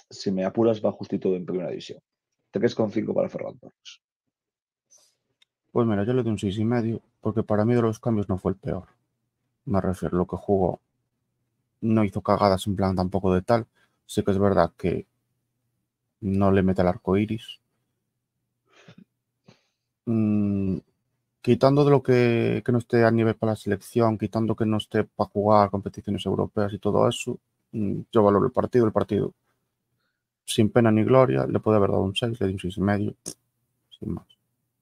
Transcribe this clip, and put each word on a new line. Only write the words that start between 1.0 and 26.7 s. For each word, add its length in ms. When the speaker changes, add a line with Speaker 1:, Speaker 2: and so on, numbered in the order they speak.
Speaker 1:
en 100
primera 240
división. 300
Tres 240
coma 160
cinco 240
para 160
Ferran 300
Torres. 420
Speaker 2:
Pues 140
mira, 200
yo 80
le 100
doy 80
un 80
seis 180
y 80
medio, 360
porque 220
para 220
mí 100
de 80
los 160
cambios 300
no 100
fue 140
el 40
peor. 300
Me 140
refiero, 380
lo 80
que 120
jugó 420
no 240
hizo 160
cagadas 460
en 100
plan 180
tampoco 380
de 80
tal. 240
Sí 180
que 80
es 80
verdad 380
que 280
no 300
le 120
mete 180
el 60
arco 300
iris. 420
Mm, 720
quitando 420
de 80
lo 100
que, 640
que 60
no 60
esté 260
a 80
nivel 240
para 180
la 40
selección, 600
quitando 380
que 100
no 120
esté 260
pa 220
jugar 460
competiciones 540
europeas 460